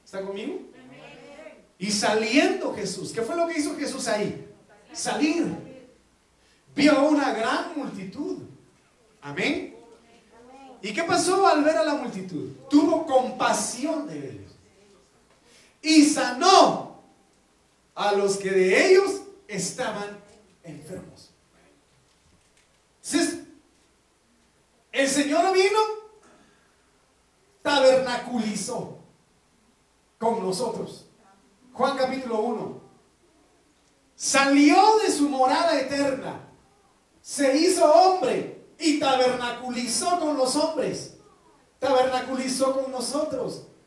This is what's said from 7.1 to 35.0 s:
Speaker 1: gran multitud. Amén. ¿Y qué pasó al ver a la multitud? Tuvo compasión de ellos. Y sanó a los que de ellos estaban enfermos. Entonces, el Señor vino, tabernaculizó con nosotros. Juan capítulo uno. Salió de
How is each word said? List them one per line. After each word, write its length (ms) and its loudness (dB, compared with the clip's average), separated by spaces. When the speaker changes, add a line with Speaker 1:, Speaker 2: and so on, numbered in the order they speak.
Speaker 1:
gran 440 -4
multitud. 640 -10
Amén. 540 -6
¿Y 120 -8
qué 100 -4
pasó 440 2
al 160 4
ver 140 2
a 60 2
la 120 0
multitud? 560 -8
Tuvo 360 4
compasión 1000 -2
de 240 -12
ellos. 200 -18
Y 240 6
sanó 960 4
a 180 0
los 240 0
que 140 -4
de 360 4
ellos 340 6
estaban 680 -8
enfermos. 680 -18
Entonces, 360 -2
el 160 0
Señor 460 2
vino, 260 2
tabernaculizó 1400 0
con 240 -2
nosotros. 640 -6
Juan 240 -2
capítulo 440 -4
uno. 400 -6
Salió 840 6
de 120 0